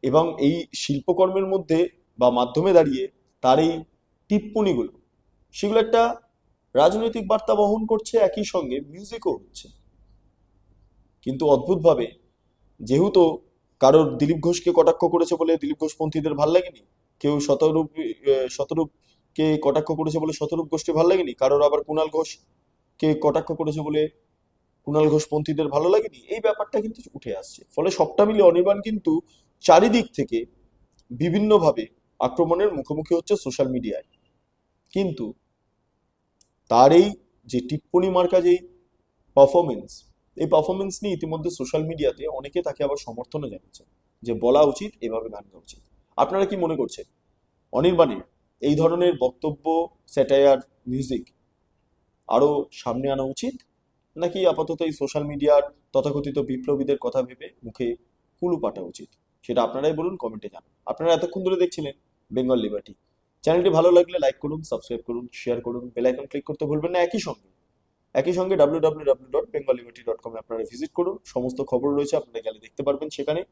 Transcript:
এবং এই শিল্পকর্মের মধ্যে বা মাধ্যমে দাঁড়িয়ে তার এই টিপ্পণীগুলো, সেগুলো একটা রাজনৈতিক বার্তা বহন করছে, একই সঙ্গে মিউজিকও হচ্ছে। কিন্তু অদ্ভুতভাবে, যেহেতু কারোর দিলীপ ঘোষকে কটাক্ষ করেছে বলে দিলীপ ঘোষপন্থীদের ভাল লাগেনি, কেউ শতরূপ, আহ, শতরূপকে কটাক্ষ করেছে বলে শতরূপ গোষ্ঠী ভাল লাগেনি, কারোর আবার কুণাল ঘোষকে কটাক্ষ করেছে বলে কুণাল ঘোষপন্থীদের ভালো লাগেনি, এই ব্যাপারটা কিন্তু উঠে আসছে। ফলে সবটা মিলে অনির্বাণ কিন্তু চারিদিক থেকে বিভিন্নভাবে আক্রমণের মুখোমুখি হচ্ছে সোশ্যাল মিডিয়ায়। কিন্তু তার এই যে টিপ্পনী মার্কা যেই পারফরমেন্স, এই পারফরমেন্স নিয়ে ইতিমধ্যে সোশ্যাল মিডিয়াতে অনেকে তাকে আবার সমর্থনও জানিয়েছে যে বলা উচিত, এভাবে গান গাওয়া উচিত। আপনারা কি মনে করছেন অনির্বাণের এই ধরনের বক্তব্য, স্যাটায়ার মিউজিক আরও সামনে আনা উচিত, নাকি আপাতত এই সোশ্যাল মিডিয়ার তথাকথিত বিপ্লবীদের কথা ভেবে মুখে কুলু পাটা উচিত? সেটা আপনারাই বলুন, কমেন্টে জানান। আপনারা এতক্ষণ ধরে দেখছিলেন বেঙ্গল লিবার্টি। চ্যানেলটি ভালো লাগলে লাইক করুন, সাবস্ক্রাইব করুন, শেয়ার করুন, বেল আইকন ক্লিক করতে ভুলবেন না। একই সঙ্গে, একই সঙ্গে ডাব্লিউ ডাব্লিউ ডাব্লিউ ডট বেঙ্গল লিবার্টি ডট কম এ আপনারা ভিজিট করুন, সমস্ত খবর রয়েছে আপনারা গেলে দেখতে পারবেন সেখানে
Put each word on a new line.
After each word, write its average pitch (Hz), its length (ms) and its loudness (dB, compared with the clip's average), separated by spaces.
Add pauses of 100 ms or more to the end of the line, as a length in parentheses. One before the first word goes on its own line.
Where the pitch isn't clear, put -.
এবং 147 220 2 (220)
এই 160 80 2 (260)
শিল্পকর্মের 185 720 0
মধ্যে 165 260 -2 (400)
বা 123 80 6 (120)
মাধ্যমে 160 380 0
দাঁড়িয়ে 139 260 4 (400)
তার 131 160 6
এই 165 120 2 (580)
টিপ্পণীগুলো, 208 640 0 (640)
সেগুলো 208 300 0
একটা 226 160 2 (760)
রাজনৈতিক 220 560 2
বার্তা 214 240 0
বহন 208 260 2 (100)
করছে, 220 240 -4 (120)
একই 214 260 -2
সঙ্গে 139 240 -4 (140)
মিউজিকও 196 460 -8
হচ্ছে। - 300 -20 (1600)
কিন্তু 131 180 -6 (100)
অদ্ভুতভাবে, 151 540 2 (720)
যেহেতু 175 440 4 (580)
কারোর 147 260 8 (120)
দিলীপ 151 280 0
ঘোষকে 175 220 0 (100)
কটাক্ষ 160 240 4 (100)
করেছে 170 280 0
বলে 165 200 0
দিলীপ 147 220 -6
ঘোষপন্থীদের 156 580 -4
ভাল 151 140 2
লাগেনি, - 260 0 (400)
কেউ 143 120 2 (140)
শতরূপ, 156 500 2
আহ, 131 580 0
শতরূপকে - 880 -6 (200)
কটাক্ষ 143 240 0 (100)
করেছে 156 240 -2
বলে 156 160 -4
শতরূপ 160 340 -4
গোষ্ঠী 160 240 -6
ভাল 160 140 4
লাগেনি, 175 200 0 (100)
কারোর 143 260 2
আবার 147 200 0
কুণাল 156 300 -2
ঘোষকে - 920 -8 (180)
কটাক্ষ 156 240 0 (100)
করেছে 151 280 -4
বলে 151 140 0 (880)
কুণাল 151 260 2
ঘোষপন্থীদের 151 640 -2
ভালো 156 140 2
লাগেনি, 226 300 0 (140)
এই 220 120 -8
ব্যাপারটা - 380 -2
কিন্তু 220 160 -10 (180)
উঠে 117 140 -10 (100)
আসছে। - 200 -20 (140)
ফলে 165 220 0
সবটা 156 280 2
মিলে 214 240 2
অনির্বাণ 180 280 4 (100)
কিন্তু 208 240 -2 (520)
চারিদিক 208 420 6 (120)
থেকে 117 220 -4 (720)
বিভিন্নভাবে 160 720 2 (360)
আক্রমণের 170 580 0
মুখোমুখি 156 400 -4
হচ্ছে 170 160 -2 (120)
সোশ্যাল 131 300 -2
মিডিয়ায়। 107 320 -8 (840)
কিন্তু 180 320 -4 (1500)
তার 127 200 8
এই 180 160 8 (400)
যে 123 120 -4 (100)
টিপ্পনী 180 460 -2
মার্কা 180 300 2
যেই 180 140 4 (800)
পারফরমেন্স, 139 520 4 (480)
এই 160 160 -2
পারফরমেন্স 185 480 0
নিয়ে 202 160 -4
ইতিমধ্যে 160 320 -6 (100)
সোশ্যাল 156 300 -4
মিডিয়াতে 147 340 -4 (160)
অনেকে 143 220 -8
তাকে 151 220 -8
আবার 143 220 -4
সমর্থনও 123 480 -10
জানিয়েছে - 300 -20 (400)
যে 117 100 -4 (120)
বলা 127 160 4 (100)
উচিত, 202 200 -10 (100)
এভাবে 113 280 -8
গান 104 220 -16
গাওয়া 87 140 -20
উচিত। - 160 -20 (360)
আপনারা 196 320 0
কি 202 140 -4
মনে 165 160 -2
করছেন - 260 -8 (680)
অনির্বাণের 156 500 2 (380)
এই 147 140 2
ধরনের 170 380 2 (100)
বক্তব্য, 147 420 -4 (480)
স্যাটায়ার 139 460 4 (280)
মিউজিক 127 360 -6 (1080)
আরও 139 200 4 (220)
সামনে 131 420 -6
আনা 135 200 -4
উচিত, 254 220 -8 (600)
নাকি 170 240 -4 (120)
আপাতত 156 300 -4
এই 160 180 -4
সোশ্যাল 143 320 -4
মিডিয়ার 143 320 4 (300)
তথাকথিত 143 440 -2 (120)
বিপ্লবীদের 135 560 -2
কথা 123 160 -2
ভেবে 127 260 -10 (160)
মুখে 120 240 -6 (540)
কুলু 175 220 -2
পাটা 101 180 -6 (100)
উচিত? - 180 -20 (360)
সেটা 120 220 0
আপনারাই 139 320 -2
বলুন, 180 180 -4
কমেন্টে 107 360 -12
জানান। - 180 -20 (200)
আপনারা 165 220 -2
এতক্ষণ 175 300 -4
ধরে 185 200 0
দেখছিলেন 160 320 -6 (360)
বেঙ্গল 127 340 0
লিবার্টি। 104 280 -10 (500)
চ্যানেলটি 170 260 2
ভালো 165 220 4
লাগলে 175 280 6
লাইক 135 240 0
করুন, 151 160 -6 (120)
সাবস্ক্রাইব 113 380 -8
করুন, 120 160 -8 (160)
শেয়ার 120 200 -4
করুন, 120 220 -10 (120)
বেল 120 120 -2
আইকন 127 240 -2
ক্লিক 143 180 -10
করতে 151 200 -8
ভুলবেন 151 240 -4
না। 180 60 0
একই 180 280 -2
সঙ্গে, - 220 -14 (680)
একই 143 180 0
সঙ্গে 185 280 -2
ডাব্লিউ 151 240 2
ডাব্লিউ 151 240 -2
ডাব্লিউ 131 260 -2
ডট 151 180 -2
বেঙ্গল 135 260 -2
লিবার্টি 120 280 -20
ডট 113 160 -6
কম 113 120 -14
এ - 80 -12
আপনারা 113 180 -10 (100)
ভিজিট 139 280 -12
করুন, 185 160 -2 (180)
সমস্ত 127 260 -6 (120)
খবর 131 260 -2
রয়েছে 143 200 -4
আপনারা 117 280 -8
গেলে 110 200 -10
দেখতে - 180 -14
পারবেন 143 260 -4
সেখানে 151 320 -6 (100)